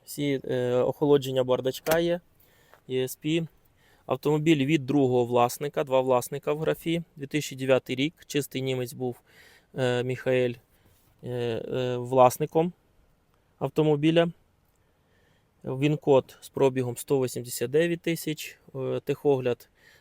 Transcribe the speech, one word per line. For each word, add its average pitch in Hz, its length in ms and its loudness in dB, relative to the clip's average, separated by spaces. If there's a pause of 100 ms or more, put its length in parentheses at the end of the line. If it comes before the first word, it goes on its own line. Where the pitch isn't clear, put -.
всі, 143 400 -4
е, 123 300 -2
охолодження 131 680 2
бардачка 127 540 -2
є, 170 220 -2 (680)
E 127 140 -2
S - 220 -8
P. 160 220 -2 (600)
Автомобіль 151 600 2
від 143 200 0
другого 127 380 4
власника, 120 600 0
два 131 160 2
власника 127 520 0
в 151 60 -2
графі, 160 440 -2 (140)
дві 139 100 -12
тисячі 147 300 -6
дев'ятий 131 400 2
рік, 143 180 -2 (120)
чистий 135 360 -4
німець 127 300 -4
був, 123 280 -8 (540)
е, 123 280 0
Міхаель, 127 520 0 (720)
е, - 40 -10
е, 123 680 -4
власником 131 760 2 (840)
автомобіля. 156 720 2 (1400)
Він-код 135 760 0
з - 80 -20
пробігом 131 480 0
сто 139 240 -2
вісімдесят 123 500 -6
дев'ять 170 300 0
тисяч, - 580 -6 (160)
е, 127 300 -6
техогляд 131 640 0 (320)